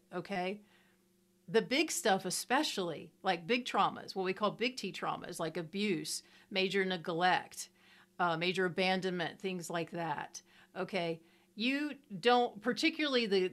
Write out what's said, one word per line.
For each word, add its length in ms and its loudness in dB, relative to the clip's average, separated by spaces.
okay? 480 -4
The 140 4
big 280 2
stuff, 340 2
especially, 840 -2
like, 240 0
big 180 0
traumas, 500 0
what 100 -2
we 80 0
call 180 0
big 260 -2
T 160 -6
traumas, 460 -6
like 180 -4
abuse, 680 -2
major 340 2
neglect, 840 0
uh, 180 2
major 280 2
abandonment, 720 0
things 320 -6
like 220 -2
that, 500 -6
okay? 440 -2
You 360 0
don't, 420 4
particularly 640 2
the, 260 4